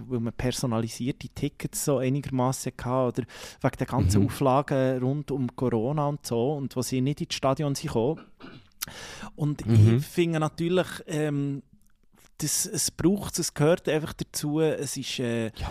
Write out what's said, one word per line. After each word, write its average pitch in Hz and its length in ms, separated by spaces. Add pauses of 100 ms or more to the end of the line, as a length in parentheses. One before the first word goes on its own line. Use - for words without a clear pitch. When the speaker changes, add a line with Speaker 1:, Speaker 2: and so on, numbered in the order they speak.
Speaker 1:
weil 123 120
man 117 140
personalisierte 120 960
Tickets - 560
so 139 140
einigermaßen 131 760 (100)
hatte 127 400
oder 113 60 (340)
wegen 135 160
der 127 80
ganzen 101 360
Speaker 2:
Mhm. 104 40
Speaker 1:
Auflagen 131 760
rund 139 280
um 131 260
Corona 127 520
und 147 180
so 120 280
und 139 220
wo 127 60
sie 127 180
nicht 139 220
ins - 120
Stadion 143 400
sind 147 140
gekommen. 135 320 (1160)
Und 147 300
Speaker 2:
Mhm. 113 320
Speaker 1:
ich 147 80
finde 170 320
natürlich, 170 480 (200)
ähm, 143 560 (760)
das, - 280
es 190 240
braucht, - 480
es - 160
gehört 156 340
einfach 135 240
dazu, - 480
es 139 380
ist, - 220
äh, 117 260
Speaker 2:
Ja, - 240